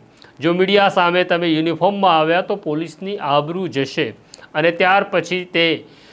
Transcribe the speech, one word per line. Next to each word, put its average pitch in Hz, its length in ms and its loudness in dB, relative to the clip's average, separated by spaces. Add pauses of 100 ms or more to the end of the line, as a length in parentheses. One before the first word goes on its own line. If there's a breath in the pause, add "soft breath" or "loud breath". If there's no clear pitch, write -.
(400 soft breath)
જો 160 140 0
મીડિયા 196 340 4
સામે 180 360 2
તમે 175 240 0
યુનિફોર્મમાં 170 720 2
આવ્યા 165 220 2
તો 196 140 -6
પોલીસની 165 600 -8
આબરૂ 151 500 -2
જશે. 135 460 -4 (400 soft breath)
અને 156 180 2
ત્યાર 190 320 2
પછી 180 420 -4
તે 165 380 0 (280 soft breath)